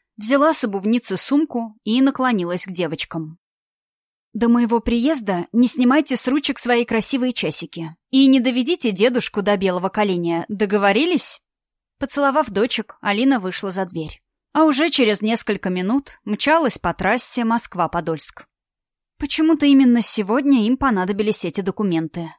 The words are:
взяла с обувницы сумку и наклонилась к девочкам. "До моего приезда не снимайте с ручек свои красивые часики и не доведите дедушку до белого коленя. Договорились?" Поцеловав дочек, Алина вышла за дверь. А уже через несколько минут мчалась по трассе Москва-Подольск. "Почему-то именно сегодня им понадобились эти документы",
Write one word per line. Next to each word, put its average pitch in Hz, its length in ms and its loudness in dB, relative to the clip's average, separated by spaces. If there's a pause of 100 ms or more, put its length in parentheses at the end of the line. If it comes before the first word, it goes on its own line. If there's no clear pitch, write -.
(180)
взяла 277 340 2
с 311 100 2
обувницы 208 540 0
сумку 240 680 -2
и 233 200 0
наклонилась 233 640 0
к 190 60 -10
девочкам. 160 680 -6 (960)
"До 233 160 2
моего 233 300 2
приезда 233 720 0
не 240 140 4
снимайте 262 480 2
с 240 140 2
ручек 285 300 -2
свои 240 260 0
красивые 240 480 -2
часики 165 640 -6 (140)
и 269 160 6
не 269 120 6
доведите 247 520 0
дедушку 220 500 0
до 202 160 2
белого 185 320 -2
коленя. 175 600 -2
Договорились?" 208 920 0 (580)
Поцеловав 277 520 -2
дочек, 208 500 -4
Алина 226 400 0
вышла 185 300 -6
за 185 160 -4
дверь. 160 360 -10 (300)
А 311 120 2
уже 302 260 2
через 214 320 2
несколько 214 480 -2
минут 190 560 -4
мчалась 277 500 0
по 175 160 -4
трассе 240 520 -2
Москва-Подольск. 170 1000 -4 (720)
"Почему-то 311 460 0
именно 262 380 6
сегодня 233 640 2
им 247 100 2
понадобились 208 680 0
эти 180 160 -4
документы", 170 680 -4 (100)